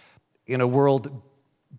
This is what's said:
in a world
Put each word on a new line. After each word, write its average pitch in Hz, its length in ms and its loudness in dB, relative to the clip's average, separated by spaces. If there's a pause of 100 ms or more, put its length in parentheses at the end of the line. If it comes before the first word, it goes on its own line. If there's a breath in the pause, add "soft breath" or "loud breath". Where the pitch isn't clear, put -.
(480 loud breath)
in 127 140 -2
a 123 60 2
world 135 540 0 (580)